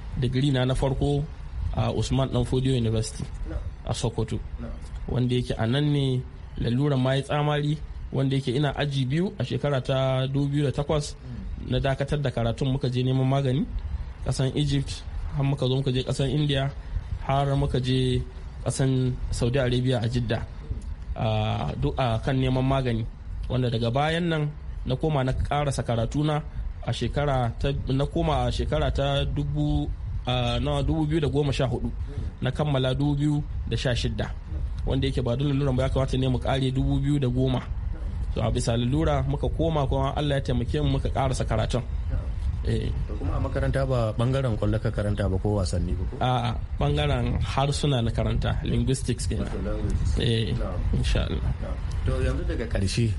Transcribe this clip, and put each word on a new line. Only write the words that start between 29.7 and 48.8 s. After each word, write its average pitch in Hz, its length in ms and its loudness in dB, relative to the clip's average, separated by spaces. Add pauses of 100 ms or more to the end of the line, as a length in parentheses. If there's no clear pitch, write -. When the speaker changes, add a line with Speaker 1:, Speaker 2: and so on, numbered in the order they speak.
Speaker 1:
a, 120 320 0
na 143 220 0
dubu 151 260 2
biyu 156 140 2
da 143 60 2
goma 139 260 2
sha 139 140 2
hudu, 117 240 -2 (500)
na 127 100 0
kammala 131 440 0
dubu 143 200 2
biyu 147 280 2 (260)
da 113 80 0
sha 123 180 0
shidda, - 360 -2 (540)
wanda 131 220 2
yake 131 160 0
ba 120 140 2
dole 143 160 2
laluran 135 220 2
ba 131 80 2
ya 131 60 0
kamata 135 280 2
ne 131 100 2
mu 123 120 2
kare 135 320 0
dubu 135 280 2
biyu 143 200 2
da 131 80 2
goma. 127 340 2 (720)
So, - 80 -2
a 113 100 2
bisa 117 260 2
lalura 139 500 2
muka 135 220 0
koma 156 380 2
kuma 135 280 2
Allah 143 240 0
ya - 20 0
taimake 123 400 0
mu 143 160 2
muka - 120 0
karasa 131 360 0
karatun. 117 380 0 (800)
Eh. 113 240 0 (200)
Speaker 2:
To - 120 -6
kuma 131 160 0
a 131 60 0
makaranta 135 460 0
ba 120 260 2
bangaren 123 440 2
kwallo 107 240 2
ka 113 100 0
karanta 104 380 0
ba 92 80 2
ko 104 220 2
wasanni 87 380 0
ba - 120 -2
ko? - 120 -4
Speaker 1:
A'a, 120 340 2 (240)
bangaren 143 600 2
harsuna 139 600 2
na 113 100 2
karanta, 113 520 2
linguistics 123 640 0